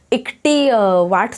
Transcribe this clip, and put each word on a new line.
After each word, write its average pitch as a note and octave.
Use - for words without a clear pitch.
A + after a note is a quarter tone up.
एकटी, C#4+
अ, A#3
वाट F#3